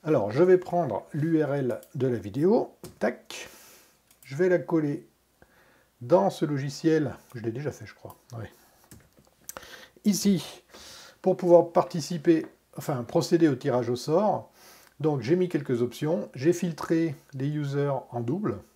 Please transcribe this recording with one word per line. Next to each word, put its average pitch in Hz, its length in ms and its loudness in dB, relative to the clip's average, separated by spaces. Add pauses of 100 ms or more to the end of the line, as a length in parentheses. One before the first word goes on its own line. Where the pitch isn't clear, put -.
Alors 120 280 2
je 143 120 4
vais 185 140 8
prendre 170 460 -2 (100)
l'U 156 300 2
R 139 100 -2
L 127 280 -2 (140)
de 131 120 0
la 120 100 0
vidéo. 139 540 0 (280)
Tac. - 480 -6 (760)
Je 131 120 -14
vais 185 140 2
la 180 80 4
coller 151 500 -2 (960)
dans 175 280 4
ce - 140 -4
logiciel. 147 720 0 (200)
Je 110 60 -12
l'ai 113 100 -4
déjà 135 200 -6
fait, - 140 -16
je - 80 -20
crois. - 220 -20 (220)
Ouais. 110 120 -12 (1500)
Ici, 196 600 0 (580)
pour 185 160 2
pouvoir 170 340 6
participer, 165 760 0 (300)
enfin 135 260 -4
procéder 165 440 2
au 135 80 2
tirage 123 340 -2
au 123 60 0
sort. 156 540 0 (500)
Donc 143 220 0
j'ai 131 140 2
mis 180 140 0
quelques 139 340 -2
options. 156 500 -4
J'ai 143 200 2
filtré 165 640 -2 (180)
les 135 140 -6
users 143 460 -2 (160)
en 123 120 -6
double. 131 360 -4 (180)